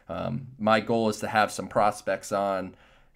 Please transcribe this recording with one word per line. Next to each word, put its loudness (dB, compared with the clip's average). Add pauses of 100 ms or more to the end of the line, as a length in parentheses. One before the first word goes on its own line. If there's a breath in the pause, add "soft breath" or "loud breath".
Um, -6 (100)
my 4
goal 0
is -4
to -6
have 4
some -8
prospects 0
on, -2 (400 soft breath)